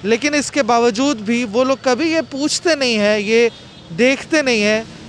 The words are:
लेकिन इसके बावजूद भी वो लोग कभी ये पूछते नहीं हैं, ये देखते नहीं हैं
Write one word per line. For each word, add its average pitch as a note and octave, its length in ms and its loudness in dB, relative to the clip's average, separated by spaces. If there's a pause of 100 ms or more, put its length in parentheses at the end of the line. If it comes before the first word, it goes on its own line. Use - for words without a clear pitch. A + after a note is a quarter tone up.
लेकिन A#3+ 300 0
इसके C#4+ 260 -2
बावजूद A#3+ 600 0
भी A#3 240 -2
वो A3 180 0
लोग C4 220 0
कभी C#4 280 0
ये D#4+ 80 0
पूछते D4 540 -2
नहीं B3+ 200 0
हैं, G#3 240 2
ये A3+ 320 2 (400)
देखते C4 500 2
नहीं A#3+ 200 0
हैं G#3+ 260 0 (220)